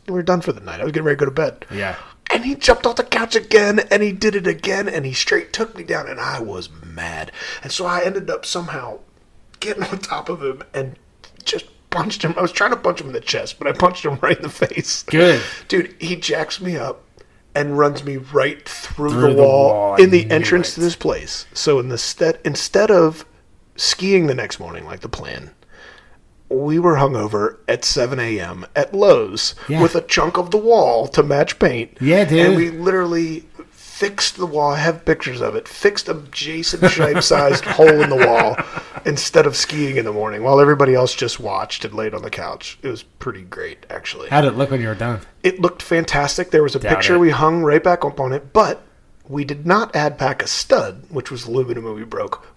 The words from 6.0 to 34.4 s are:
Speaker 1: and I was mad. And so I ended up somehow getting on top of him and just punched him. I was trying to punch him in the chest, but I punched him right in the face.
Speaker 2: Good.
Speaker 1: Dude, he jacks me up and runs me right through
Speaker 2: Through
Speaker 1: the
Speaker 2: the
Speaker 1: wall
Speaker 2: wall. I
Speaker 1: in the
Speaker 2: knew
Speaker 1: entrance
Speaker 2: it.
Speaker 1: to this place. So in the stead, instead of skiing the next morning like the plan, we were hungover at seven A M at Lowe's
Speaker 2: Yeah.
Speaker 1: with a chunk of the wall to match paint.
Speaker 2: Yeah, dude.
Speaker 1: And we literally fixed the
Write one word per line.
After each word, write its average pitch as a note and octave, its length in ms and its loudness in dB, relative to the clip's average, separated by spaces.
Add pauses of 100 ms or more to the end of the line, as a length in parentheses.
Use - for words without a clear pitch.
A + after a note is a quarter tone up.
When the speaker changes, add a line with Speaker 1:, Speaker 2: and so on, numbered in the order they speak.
Speaker 1:
and B2+ 120 -12
I B2 200 -6
was F#2+ 280 -10 (160)
mad. E2 460 -10 (320)
And C#3 100 -12
so F3 140 -4
I F3 160 -2
ended F#3 280 -4
up - 160 -8
somehow D3 520 -8 (600)
getting G#3 240 -6
on F#3+ 140 -8
top - 300 -10
of E3+ 140 -8
him C#3 200 -6 (120)
and C3+ 220 -8 (480)
just - 220 -6 (240)
punched F3+ 320 -4
him. E3 140 -2
I F3+ 60 -2
was F3 100 -2
trying G#3+ 180 0
to A#3+ 60 -2
punch F3 240 -2
him D3 80 -12
in B2+ 40 -14
the D#3 80 -6
chest, - 380 -6
but - 100 -6
I - 40 -2
punched F3+ 320 2
him C#3+ 160 -4
right - 160 2
in - 60 -14
the D#3 80 -10
face. - 540 -4
Speaker 2:
Good. D#3+ 360 4 (280)
Speaker 1:
Dude, F3+ 320 -2
he E3+ 160 -6
jacks D#3 440 -6
me F3+ 160 -6
up A#2 260 -8 (520)
and C#3+ 240 -2
runs C#3+ 260 2
me C#3 140 -6
right C#3 500 -2
through - 420 -6
Speaker 2:
Through A#2+ 100 0
Speaker 1:
the C#3 140 6
Speaker 2:
the C#3 80 8
Speaker 1:
wall C#3 280 8
Speaker 2:
wall. G2+ 280 2
I F#3+ 40 12
Speaker 1:
in F#3 80 10
the F3 140 4
Speaker 2:
knew A2 100 0
Speaker 1:
entrance F3 380 0
Speaker 2:
it. - 20 -10
Speaker 1:
to E3 60 -8
this E3+ 160 0
place. E2+ 580 -6
So D3 240 2
in B2+ 100 -2
the B2 100 -6
stead, - 460 -2
instead G3 460 0
of E3 340 4 (520)
skiing F#3 500 2
the C#3 80 0
next A#2 260 -8
morning E2+ 240 -14
like - 160 -14
the - 80 -14
plan, - 440 -12 (960)
we C#3+ 300 0
were F3 180 4
hungover G#2+ 600 0 (100)
at B2 180 -2
seven C3 360 -2
A A2+ 180 -4
M F2+ 280 -10 (100)
at C#3+ 180 -2
Lowe's C3 600 2 (140)
Speaker 2:
Yeah. D#3 140 2
Speaker 1:
with E3 140 2
a - 40 2
chunk D#3+ 380 0
of F3 140 -2
the G3+ 60 2
wall G3+ 500 4
to - 140 2
match C#3+ 360 0
paint. A#2+ 420 0
Speaker 2:
Yeah, E3+ 240 4
dude. E3 220 4
Speaker 1:
And F#3 100 4
we E3+ 140 2
literally E3+ 760 -2 (260)
fixed - 640 -6
the F#3 100 -4